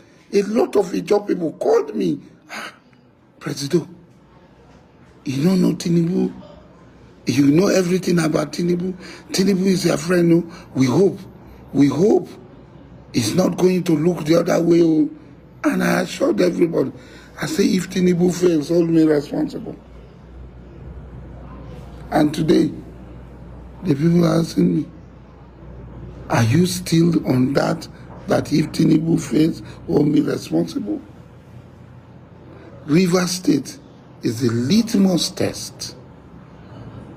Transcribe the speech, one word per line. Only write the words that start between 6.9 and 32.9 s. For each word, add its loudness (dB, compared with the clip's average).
You 4
know 4
everything 2
about -2
Tinubu. -2
Tinubu 2
is 2
your 2
friend, 2
no? 2
We 2
hope, 2
we 4
hope 2
he's 0
not 2
going 2
to 0
look 0
the 4
other 0
way, 4
oh." 2
And 0
I 2
assured 0
everybody, 0
I -6
say, 0
"If 0
Tinubu 2
fails, 2
hold 2
me 4
responsible." -2
And 2
today, 2
the 0
people 2
are 2
asking 0
me, -2
"Are 0
you 4
still 2
on 2
that, -2
that -2
if 0
Tinubu 2
fails, 0
hold 2
me 2
responsible?" -4
Rivers 2